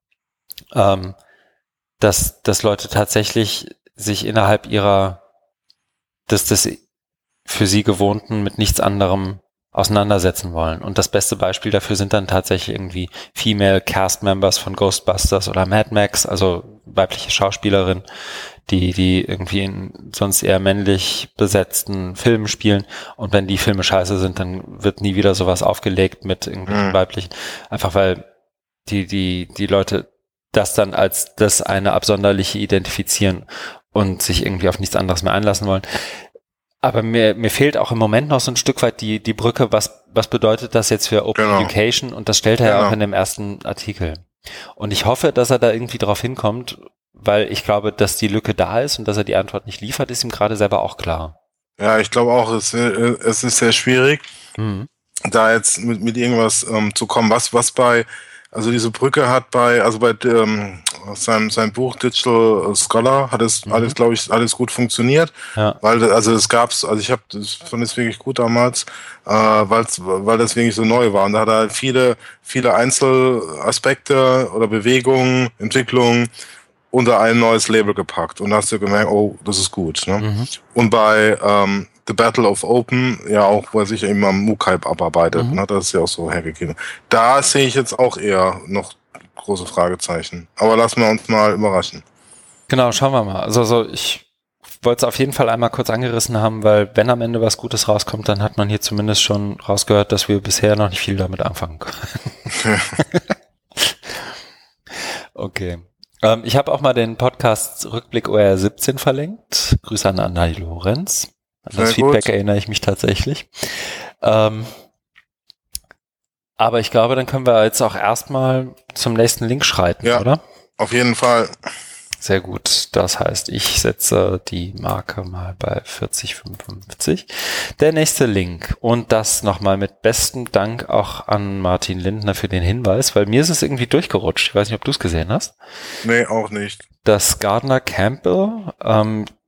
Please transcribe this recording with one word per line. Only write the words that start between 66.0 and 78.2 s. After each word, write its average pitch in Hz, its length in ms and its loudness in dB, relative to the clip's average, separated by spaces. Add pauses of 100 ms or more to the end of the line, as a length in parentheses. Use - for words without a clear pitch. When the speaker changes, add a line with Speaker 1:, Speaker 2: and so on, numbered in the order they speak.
Speaker 2:
also 113 220 4
es 107 160 2
gab's, 120 340 2
also 107 160 -2
ich 104 120 -4
hab, - 180 -4
das 101 240 -10
fand - 300 -6
es 113 120 -6
wirklich 117 240 -4
gut 135 200 -4
damals, 120 460 2 (400)
äh, - 60 -4
weil's, 107 720 4
weil 98 340 0
das 113 180 0
wirklich 117 200 2
so 113 80 0
neu 113 300 4
war. 98 120 4
Und 104 80 0
da 110 80 2
hat 110 60 2
er 110 80 2
halt 110 180 2
viele, 127 440 2 (240)
viele 123 340 0
Einzelaspekte 127 1800 2
oder 110 140 0
Bewegungen, 127 840 2 (100)
Entwicklungen 120 720 2 (640)
unter 120 280 4
ein 113 200 4
neues 113 280 4
Label 107 260 6
gepackt. 87 480 -6